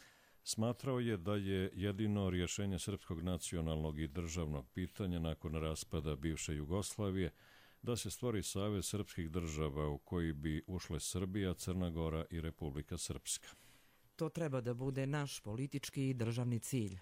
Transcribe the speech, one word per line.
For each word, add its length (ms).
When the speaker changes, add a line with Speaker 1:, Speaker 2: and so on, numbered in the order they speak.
Speaker 1:
smatrao 580
je 160
da 180
je 400
jedino 560
rješenje 480
srpskog 440
nacionalnog 760
i 100
državnog 640
pitanja 440
nakon 360
raspada 600
bivše 380
Jugoslavije 760
da 140
se 140
stvori 320
savez 440
srpskih 440
država 580
u 100
koji 340
bi 340
ušle 340
Srbija, 540
Crna 360
Gora 400
i 100
Republika 580
Srpska. 500
Speaker 2:
To 120
treba 320
da 140
bude 320
naš 340
politički 680
i 60
državni 440
cilj. 440